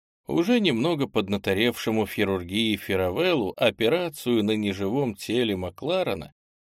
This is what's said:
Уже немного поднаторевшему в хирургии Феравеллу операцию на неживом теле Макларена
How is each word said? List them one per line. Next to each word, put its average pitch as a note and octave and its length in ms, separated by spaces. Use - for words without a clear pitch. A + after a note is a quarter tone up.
Уже G3 340
немного D3 460
поднаторевшему G#2+ 1000
в - 80
хирургии G2 640
Феравеллу G2 800
операцию B2 880
на G#2+ 60
неживом G#2 640
теле A2 420
Макларена G2+ 760